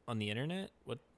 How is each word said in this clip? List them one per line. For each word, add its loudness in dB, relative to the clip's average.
on 2
the 4
internet? 0
What? -4